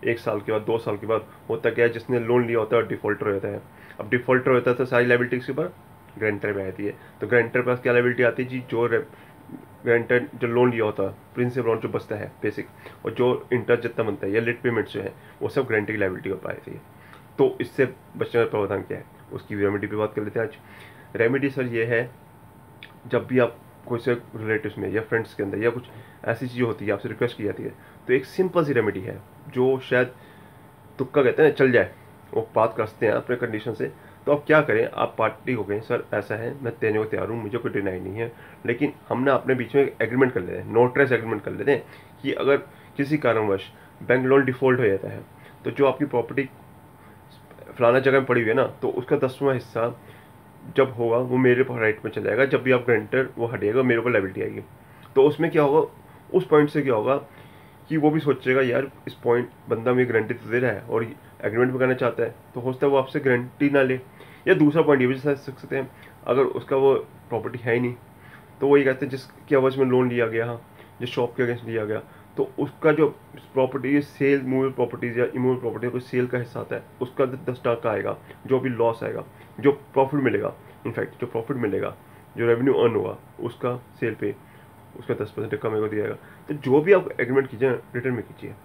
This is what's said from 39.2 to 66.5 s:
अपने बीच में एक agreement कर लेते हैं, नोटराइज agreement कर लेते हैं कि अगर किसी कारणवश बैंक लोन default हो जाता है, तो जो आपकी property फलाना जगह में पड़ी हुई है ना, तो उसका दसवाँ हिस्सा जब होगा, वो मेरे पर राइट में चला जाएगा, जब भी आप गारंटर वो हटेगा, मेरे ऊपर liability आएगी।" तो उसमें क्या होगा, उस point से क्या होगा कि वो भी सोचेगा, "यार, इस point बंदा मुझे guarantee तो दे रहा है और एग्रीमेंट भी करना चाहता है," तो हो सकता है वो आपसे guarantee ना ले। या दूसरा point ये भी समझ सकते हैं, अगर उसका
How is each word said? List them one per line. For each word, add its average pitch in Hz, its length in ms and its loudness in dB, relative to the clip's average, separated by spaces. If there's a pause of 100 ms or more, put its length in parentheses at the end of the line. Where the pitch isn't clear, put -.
अपने 131 240 2
बीच 123 200 -6
में 139 80 6
एक - 200 -2
agreement 120 300 2
कर - 80 -2
लेते 87 180 -6
हैं, 101 140 -10
नोटराइज 127 400 4
agreement 110 300 -2
कर - 80 -8
लेते 107 220 0
हैं - 120 0 (380)
कि 139 100 -2
अगर 139 240 2 (400)
किसी 143 220 0
कारणवश 110 540 0 (300)
बैंक 127 240 2
लोन 135 180 6
default 127 360 2
हो 123 60 2
जाता 98 220 0
है, 104 120 -10 (440)
तो 120 60 -4
जो 139 160 2
आपकी 131 180 0
property 131 460 -4 (1300)
फलाना 120 200 6
जगह 135 200 4
में 131 80 0
पड़ी 123 140 2
हुई 110 100 0
है 113 60 2
ना, 131 80 4
तो - 240 -6
उसका - 280 -2
दसवाँ 135 380 -2
हिस्सा 120 460 -6 (760)
जब 131 160 4
होगा, 117 240 0
वो 127 200 0
मेरे 127 260 6
पर 127 120 -2
राइट 110 300 0
में 110 80 -6
चला 107 120 -6
जाएगा, 107 200 2
जब 135 180 0
भी 127 100 2
आप 123 160 2
गारंटर 123 400 2 (100)
वो 117 80 -2
हटेगा, 113 360 0
मेरे 120 180 2
ऊपर 120 100 -2
liability 101 320 -2
आएगी।" 104 180 -8 (540)
तो 135 80 8
उसमें 151 280 4
क्या 156 120 2
होगा, 143 260 4 (460)
उस 185 120 2
point 147 240 6
से 147 120 -2
क्या 131 120 0
होगा 113 220 0 (720)
कि 160 80 -2
वो 151 140 4
भी 156 100 0
सोचेगा, 135 420 2
"यार, 131 280 0 (160)
इस - 80 -14
point 120 340 0 (200)
बंदा 113 240 0
मुझे 127 120 4
guarantee 113 300 0
तो 110 160 -12
दे 117 80 2
रहा 123 120 0
है 104 100 -6
और 113 240 -2 (400)
एग्रीमेंट 120 280 2
भी 131 60 -4
करना 127 160 2
चाहता 120 280 -2
है," 113 120 -4 (200)
तो 123 60 -8
हो 127 120 -4
सकता 131 140 0
है 139 60 4
वो 139 60 4
आपसे 135 220 -2
guarantee 127 500 0
ना 139 120 4
ले। 127 180 0 (480)
या 185 60 8
दूसरा 151 280 4
point 143 200 4
ये 123 60 4
भी 131 60 2
समझ 139 220 -2
सकते 135 400 -10
हैं, 135 140 -4 (360)
अगर 131 160 2
उसका - 340 -2